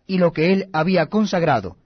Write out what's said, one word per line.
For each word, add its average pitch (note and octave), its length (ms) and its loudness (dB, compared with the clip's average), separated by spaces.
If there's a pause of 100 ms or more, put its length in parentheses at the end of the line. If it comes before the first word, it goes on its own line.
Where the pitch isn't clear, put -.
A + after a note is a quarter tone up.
y F#3+ 120 -2
lo E3+ 120 4
que E3+ 220 0
él F#3+ 180 -2
había D#3+ 360 0
consagrado E3 800 -2